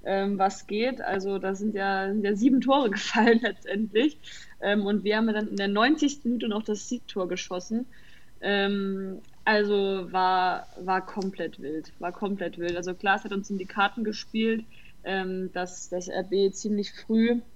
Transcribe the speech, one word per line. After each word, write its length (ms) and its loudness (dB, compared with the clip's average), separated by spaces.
ähm, 360 0
was 280 0
geht. 340 0
Also 380 -2
da 160 -2
sind 200 -2
ja, 360 0
sind 120 0
ja 120 2
sieben 260 6
Tore 280 4
<laughs> 20 0
gefallen 500 6
letztendlich. 800 0
Ähm, 260 4
und 180 2
wir 140 2
haben 100 4
dann 200 0
in 100 -4
der 100 0
neunzigsten 640 2
Minute 180 -2
noch 140 -2
das 260 -4
Siegtor 380 -4
geschossen. 600 -4
Ähm, 800 0
also 680 2
war, 560 2
war 280 -2
komplett 540 -6
wild, 400 -8
war 120 -6
komplett 460 -4
wild. 200 -4
Also 180 -6
klar, 220 2
es 60 -6
hat 100 -8
uns 160 -6
in 80 -4
die 100 -6
Karten 360 0
gespielt, 600 -2
ähm, 500 -2
dass 360 -6
das 180 -4
R 160 -4
B 280 2
ziemlich 400 -2
früh 500 2